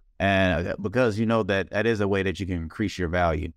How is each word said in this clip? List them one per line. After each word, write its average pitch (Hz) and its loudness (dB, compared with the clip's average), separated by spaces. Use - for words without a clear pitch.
and, 95 2
uh, - -6
because 107 0
you 113 0
know 113 2
that 98 0
that 107 0
is 113 2
a 101 2
way 98 2
that 92 -2
you 95 -4
can 90 -4
increase 85 -4
your 90 -2
value, 82 0